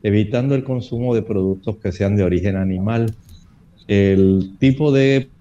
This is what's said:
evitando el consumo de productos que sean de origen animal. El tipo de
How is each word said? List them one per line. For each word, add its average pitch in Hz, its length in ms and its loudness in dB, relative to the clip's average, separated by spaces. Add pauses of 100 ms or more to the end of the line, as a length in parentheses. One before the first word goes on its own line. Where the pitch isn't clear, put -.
evitando 110 520 0
el 131 80 -2
consumo 123 500 -4
de 113 80 0
productos 95 560 -4
que 95 140 -6
sean 98 240 -2
de 101 80 2
origen 90 320 0
animal. 98 580 -2 (760)
El 95 720 2
tipo 135 340 2
de 135 360 2 (140)